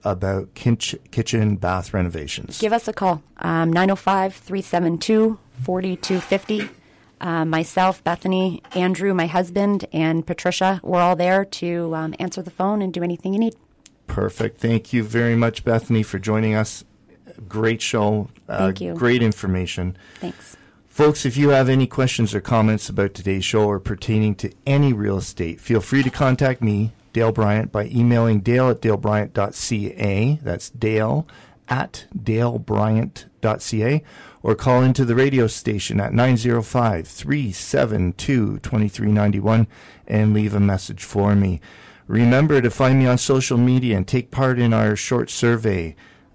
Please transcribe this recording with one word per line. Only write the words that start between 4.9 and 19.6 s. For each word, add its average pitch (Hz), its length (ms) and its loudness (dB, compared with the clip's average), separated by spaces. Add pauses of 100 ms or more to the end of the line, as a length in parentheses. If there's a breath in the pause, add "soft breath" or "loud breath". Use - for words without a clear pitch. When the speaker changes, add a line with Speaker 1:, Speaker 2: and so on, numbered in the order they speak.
Speaker 2:
two, 220 400 2 (260)
forty-two 185 580 -4
fifty. 208 480 -4 (500 soft breath)
Uh, 165 240 -2
myself, 170 600 0
Bethany, 185 580 -2 (120)
Andrew, 185 400 0
my 175 140 0
husband, 185 640 0
and 160 340 0
Patricia, 185 580 -2
we're 180 180 0
all 180 140 4
there 185 300 2
to, 170 480 -6
um, 160 260 -6
answer 185 220 -6
the 170 100 -12
phone 202 300 -2
and 185 120 -4
do 175 100 -6
anything 175 300 -4
you 202 60 0
need. 226 160 0 (520)
Speaker 1:
Perfect. - 520 -4
Thank 117 320 0
you 120 120 0
very 117 320 0
much, 117 280 0
Bethany, 113 400 0
for 101 160 -8
joining 110 340 0
us. 107 300 -4 (640)
Great 110 340 -2
show. 107 480 0 (180)
Uh, 95 200 0
Speaker 2:
Thank 95 140 -2
you. 85 120 -6
Speaker 1:
great 123 300 2
information. 92 720 -2 (180 loud breath)